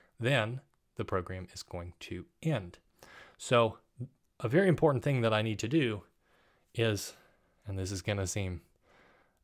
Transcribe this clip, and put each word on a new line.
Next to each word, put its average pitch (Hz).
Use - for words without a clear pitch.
then 120
the 104
program 92
is -
going 87
to 90
end. 110
So 117
a -
very 180
important 143
thing 135
that 113
I 107
need 107
to 110
do 120
is, 110
and 98
this 95
is 95
gonna 101
seem, 90